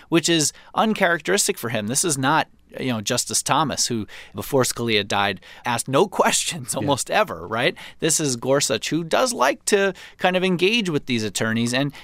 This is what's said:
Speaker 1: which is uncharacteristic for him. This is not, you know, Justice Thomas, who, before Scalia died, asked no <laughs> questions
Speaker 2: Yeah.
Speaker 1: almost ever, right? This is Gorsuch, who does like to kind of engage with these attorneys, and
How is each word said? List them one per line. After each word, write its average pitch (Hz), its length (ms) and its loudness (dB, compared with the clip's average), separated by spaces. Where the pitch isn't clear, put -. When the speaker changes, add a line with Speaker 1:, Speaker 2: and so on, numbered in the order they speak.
Speaker 1:
which 165 200 2
is 160 240 2
uncharacteristic 190 800 2
for 117 120 -6
him. 107 180 -2
This 131 180 0
is 147 120 0
not, 139 300 2
you 131 100 -4
know, 113 120 -2
Justice 110 420 -2
Thomas, 139 440 0
who, 110 200 -4
before 123 280 0
Scalia 113 420 0
died, 101 360 -2
asked 120 220 -2
no 147 200 4
<laughs> - 120 -2
questions - 540 0
Speaker 2:
Yeah. - 60 -4
Speaker 1:
almost 139 300 -2
ever, 107 380 -2
right? 117 280 -2
This 160 200 0
is 139 160 0
Gorsuch, 127 540 0
who 165 140 -2
does 233 300 0
like 277 320 0
to 196 280 2
kind 180 180 2
of 180 60 2
engage 185 460 2
with 143 180 -2
these 117 160 0
attorneys, 113 500 0
and 139 180 0